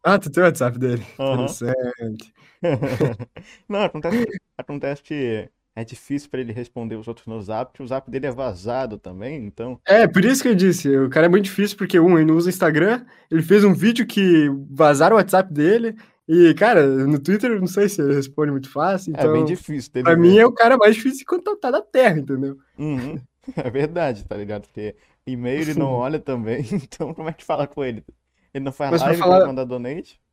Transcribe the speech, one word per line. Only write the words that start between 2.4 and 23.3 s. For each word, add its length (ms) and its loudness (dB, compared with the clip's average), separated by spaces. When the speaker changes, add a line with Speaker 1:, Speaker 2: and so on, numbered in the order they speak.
Speaker 2:
<laughs> 680 -4
Não, 160 -4
acontece, 420 -4
acontece 460 -10
que 460 -6
é 100 -10
difícil 460 -12
pra 100 -8
ele 120 -10
responder 440 -12
os 120 -14
outros 180 -16
no 140 -12
Zap, 320 -10
porque 100 -20
o 40 -14
Zap 240 -10
dele 160 -8
é 60 -4
vazado 680 -8
também, 480 -14
então 400 -14
Speaker 1:
É, 200 6
por 180 2
isso 180 2
que 60 0
eu 60 4
disse, 340 2
o 100 2
cara 180 2
é 20 4
muito 160 4
difícil, 320 -4
porque, 220 0
um, 200 6
ele 80 4
não 100 4
usa 140 0
Instagram, 560 0
ele 120 0
fez 220 4
um 80 6
vídeo 340 0
que 420 4
vazaram 460 4
o 20 6
WhatsApp 340 0
dele, 420 0
e, 260 8
cara, 320 4
no 120 2
Twitter 340 0
eu 80 -2
não 60 -2
sei 220 0
se 140 -4
ele 120 2
responde 360 -2
muito 200 -6
fácil, 460 -4
Speaker 2:
É 120 0
bem 140 2
Speaker 1:
então, 20 0
Speaker 2:
difícil 480 -8
dele 120 -4
Speaker 1:
pra 100 4
Speaker 2:
ver. 60 2
Speaker 1:
mim 180 8
é 80 8
o 60 4
cara 240 4
mais 200 6
difícil 240 -6
de 40 -20
contatar 480 -4
da 80 0
Terra, 380 2
entendeu? 400 -6
Speaker 2:
Uhum. 420 -8